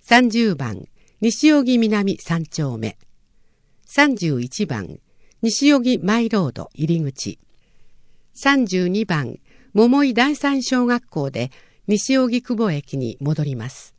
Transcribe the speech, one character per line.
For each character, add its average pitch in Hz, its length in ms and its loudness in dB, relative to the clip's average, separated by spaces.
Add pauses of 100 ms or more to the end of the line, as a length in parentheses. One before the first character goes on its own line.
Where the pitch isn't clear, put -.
三 247 280 4
十 220 260 2
番、 113 320 -8 (340)
西 262 320 4
荻 254 240 2
南 208 420 0
三 170 240 -4
丁 139 340 -6
目。 110 200 -6 (880)
三 285 320 2
十 151 240 -2
一 127 240 -4
番、 87 340 -8 (420)
西 269 300 2
荻 254 280 2
マ 208 200 0
イ 233 80 0
ロ 190 220 0
ー - 20 -6
ド - 220 -14
入 160 260 -2
り - 20 -2
口。 135 380 -8 (960)
三 277 320 2
十 180 240 0
二 208 160 0
番、 143 340 -4 (340)
桃 240 300 6
井 262 100 0
第 269 220 2
三 277 260 0
小 247 240 0
学 240 220 -2
校 139 240 -4
で 123 200 -6 (360)
西 214 300 0
荻 247 240 0
窪 220 300 -2
駅 143 260 -6
に 120 240 -6
戻 151 240 -2
り 135 100 -6
ま 117 140 -8
す。 - 300 -18